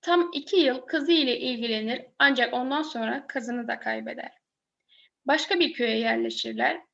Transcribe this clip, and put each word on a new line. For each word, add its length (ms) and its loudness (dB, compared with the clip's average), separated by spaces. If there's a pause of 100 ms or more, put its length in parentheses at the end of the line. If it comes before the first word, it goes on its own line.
Tam 340 2
iki 220 -2
yıl 240 4
kızı 320 0
ile 260 4
ilgilenir 640 -4 (160)
ancak 360 4
ondan 280 0
sonra 440 -4
kızını 420 -6
da 100 -4
kaybeder. 540 -6 (920)
Başka 360 2
bir 120 2
köye 260 0
yerleşirler. 800 0 (140)